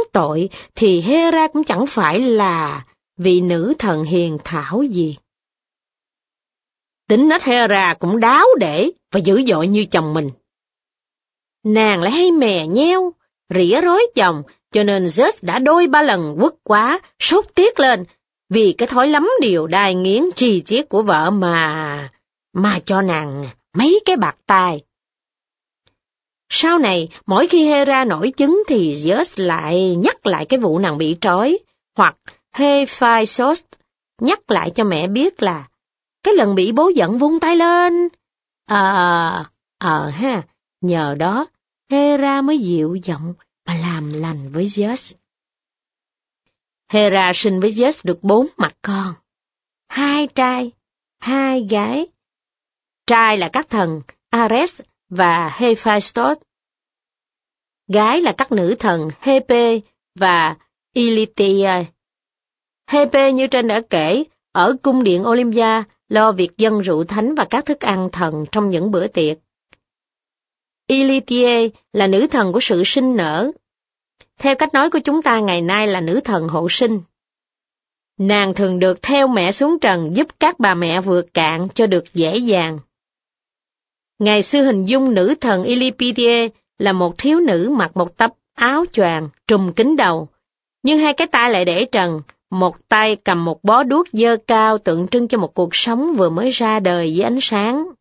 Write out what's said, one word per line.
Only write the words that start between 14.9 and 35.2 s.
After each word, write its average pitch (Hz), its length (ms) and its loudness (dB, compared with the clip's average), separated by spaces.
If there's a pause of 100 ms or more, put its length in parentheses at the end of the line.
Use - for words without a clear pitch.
Zeus 226 240 0 (100)
đã 180 180 -4
đôi 320 280 4
ba 302 140 2
lần 175 380 -2
quất 277 140 2 (100)
quá, 233 360 0 (200)
sốt 403 260 0 (100)
tiết 415 240 2
lên, 247 240 2 (460)
vì 202 280 2
cái 233 100 -2
thói 254 200 2
lắm 302 220 2 (120)
điều 175 260 0
đai 190 280 0
nghiến 190 280 0 (120)
chi 208 300 0
chiết 233 240 -4
của 202 120 0
vợ 170 280 0
mà, 156 800 -2 (440)
mà 190 320 0
cho 196 160 0
nàng 151 440 -4 (280)
mấy 302 320 2
cái 370 100 0
bạt 185 200 -2 (100)
tai. 180 360 0 (1700)
Sau 339 280 0
này, 185 320 0 (160)
mỗi 233 220 2
khi 339 180 2
Hera 277 400 2
nổi 202 320 -2
chứng 330 300 2
thì 175 280 0
Zeus 180 300 0 (100)
lại 175 600 0
nhắc 226 320 -2
lại 156 180 -2
cái 262 140 0
vụ 175 200 0
nàng 170 180 -2
bị 160 240 -2
trói, 226 380 0 (380)
hoặc 180 180 2 (380)
Hephaestus 269 1080 0 (600)
nhắc 302 300 -2
lại 170 240 -2
cho 220 80 0
mẹ 175 240 -2
biết 262 360 -2